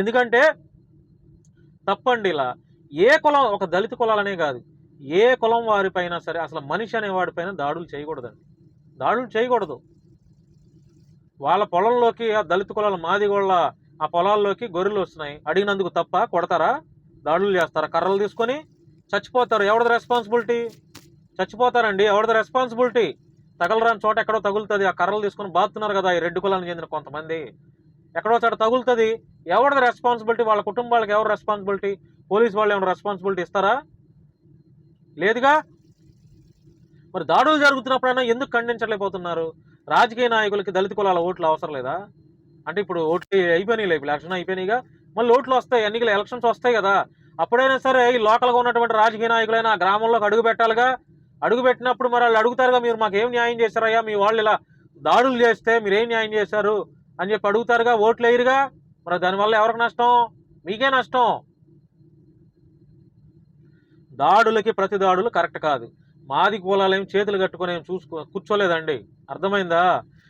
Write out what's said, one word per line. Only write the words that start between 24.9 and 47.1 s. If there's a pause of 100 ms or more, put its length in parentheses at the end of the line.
కర్రలు
తీసుకొని
బాతున్నారు
కదా
ఈ
రెడ్డి
కులానికి
చెందిన
కొంతమంది. (800)
ఎక్కడో
చోట
తగులుతుంది, (480)
ఎవరిది
రెస్పాన్సిబిలిటీ?
వాళ్ళ
కుటుంబాలకు
ఎవరు
రెస్పాన్సిబిలిటీ? (380)
పోలీసు
వాళ్ళు
ఏమైనా
రెస్పాన్సిబిలిటీ
ఇస్తారా? (1500)
లేదుగా. (1600)
మరి
దాడులు
జరుగుతున్నప్పుడైనా
ఎందుకు
ఖండించలేకపోతున్నారు? (420)
రాజకీయ
నాయకులకి
దళిత
కులాల (100)
ఓట్లు
అవసరం
లేదా? (760)
అంటే
ఇప్పుడు
ఓట్లు (180)
అయిపోయినాయిలే,
ఇప్పుడు
ఎలక్షన్
అయిపోయినాయిగా, (340)
మళ్ళీ
ఓట్లు
వస్తాయి,
ఎన్నికలు,
ఎలక్షన్స్
వస్తాయి
కదా, (340)